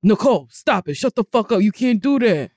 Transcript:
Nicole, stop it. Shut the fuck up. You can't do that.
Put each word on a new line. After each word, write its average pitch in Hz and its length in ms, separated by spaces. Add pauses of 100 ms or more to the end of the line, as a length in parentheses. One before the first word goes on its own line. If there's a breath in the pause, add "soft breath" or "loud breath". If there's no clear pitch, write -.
Nicole, 196 480
stop - 380
it. 147 80
Shut - 180
the 233 100
fuck 226 280
up. 196 100
You 208 100
can't 240 300
do 277 160
that. 190 380